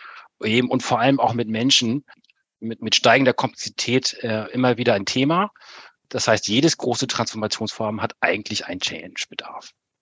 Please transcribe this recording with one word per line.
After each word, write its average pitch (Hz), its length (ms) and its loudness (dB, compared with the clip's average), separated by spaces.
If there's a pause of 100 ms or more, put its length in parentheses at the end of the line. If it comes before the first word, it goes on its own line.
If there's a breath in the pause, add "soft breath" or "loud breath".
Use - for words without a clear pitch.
(420 loud breath)
eben 117 260 2
und 127 140 0
vor 117 180 0
allem 139 200 4
auch 123 120 2
mit 117 160 -2
Menschen, 120 560 0 (560 soft breath)
mit, 113 220 -10
mit 110 120 -2
steigender 123 380 6
Komplexität, - 880 -2
äh, 110 320 -4
immer 123 240 2
wieder 120 160 2
ein 104 140 0
Thema. 165 460 2 (580 loud breath)
Das - 180 -2
heißt, 110 200 2
jedes 135 280 4
große 120 300 -2
Transformationsvorhaben 110 960 -4
hat 113 180 -4
eigentlich - 460 -4
einen 92 140 -10
Change-Bedarf. - 920 -10 (300)